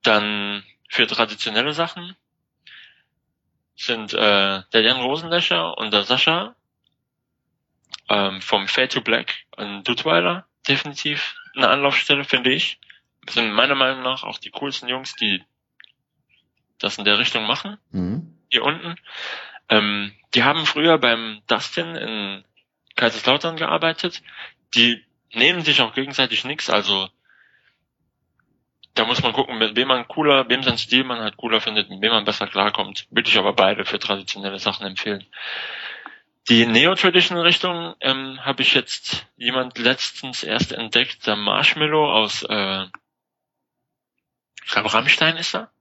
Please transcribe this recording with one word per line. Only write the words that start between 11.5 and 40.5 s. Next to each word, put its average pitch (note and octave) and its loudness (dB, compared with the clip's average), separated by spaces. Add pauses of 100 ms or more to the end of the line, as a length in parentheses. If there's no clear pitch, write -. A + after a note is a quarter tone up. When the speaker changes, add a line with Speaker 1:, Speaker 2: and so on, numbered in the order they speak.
Speaker 1:
eine C3 4
Anlaufstelle, C#3 2
finde B2+ 2
ich. - -2 (460)
Das - -10
sind A2+ 0
meiner C3 4
Meinung C3 0
nach C3 -4
auch - -8
die - -14
coolsten C3+ -8
Jungs, C3 -8
die G2 -2 (1400)
das - -4
in G#2 -6
der G#2 4
Richtung A#2 -2
machen, G3 -4 (140)
Speaker 2:
Mhm. G2+ -4 (120)
Speaker 1:
hier A#2+ 2
unten. E3+ -4 (760)
Ähm, G#2 2 (200)
die A#2+ 4
haben D3 2
früher D#3+ 4
beim A2+ 0
Dustin E3 -4
in G2+ -6 (520)
Kaiserslautern B2+ 2
gearbeitet. E3 -2 (520)
Die A#2 2 (300)
nehmen D#3+ 2
sich C#3 2
auch A#2 0
gegenseitig C3+ -2
nix, D3 -6
also G2 2 (1900)
da A2+ 2
muss B2+ -2
man A#2+ 0
gucken, B2+ -2
mit G#2+ 0
wem B2+ 0
man B2+ 0
cooler, C#3 2
wem B2+ 0
sein A#2+ 0
Stil B2+ 0
man B2 -6
halt G#2+ -6
cooler A2+ 0
findet, G#2+ -2
mit G2 -10
wem A2+ 2
man G#2+ 2
besser G2+ -2
klarkommt. G2+ -2
Würde A#2 0
ich - 4
aber G2+ 2
beide G2+ 4
für G#2 -4
traditionelle G2 -6
Sachen G2+ -4
empfehlen. G2 -6 (1200)
Die A#2 8
Neo-Tradition-Richtung, E3+ 4
ähm, C3+ -4
habe C3+ -2
ich - 4
jetzt - -2 (100)
jemand B2+ -2
letztens B2+ -2
erst A2+ 0